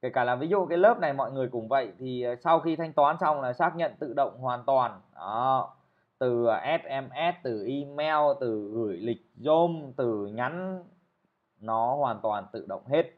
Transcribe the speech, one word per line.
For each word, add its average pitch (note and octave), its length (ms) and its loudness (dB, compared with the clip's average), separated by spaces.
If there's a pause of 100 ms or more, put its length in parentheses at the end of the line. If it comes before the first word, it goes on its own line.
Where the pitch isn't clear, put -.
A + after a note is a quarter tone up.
Kể B2+ 80 -4
cả B2 140 2
là B2 120 2
ví C#3+ 120 -4
dụ F#3 180 2
cái E3+ 120 0
lớp A3+ 200 8
này D#3 140 0
mọi C3+ 200 -2
người C3 160 -2
cũng A#2 200 -6
vậy, B2 300 0
thì, B2+ 240 -6
ờ, B2 140 -2
sau D#3+ 240 4
khi D#3+ 160 0
thanh D#3+ 160 -6
toán D3 280 4
xong D#3 200 2
là B2+ 120 -2
xác E3 240 2
nhận E3+ 220 -2
tự B2+ 160 -6
động C#3 260 0
hoàn B2 260 -4
toàn. B2+ 340 2 (140)
Đó. A#2 600 0 (440)
Từ, A#2+ 280 2
ờ, A2 100 4
S D#3 240 0 (220)
M C3 120 -12
S, E3+ 280 0
từ A2 240 -4
email, C#3+ 760 2
từ G#2+ 340 -2
gửi G#2+ 220 -2
lịch A2+ 300 -4 (100)
Zoom, D#3 600 2
từ A2 300 -2
nhắn, E3+ 580 -6 (760)
nó A2+ 360 -2
hoàn A#2+ 260 -2
toàn G#2 300 -2
tự - 160 -10
động G2 180 -8
hết. C#3+ 160 2 (160)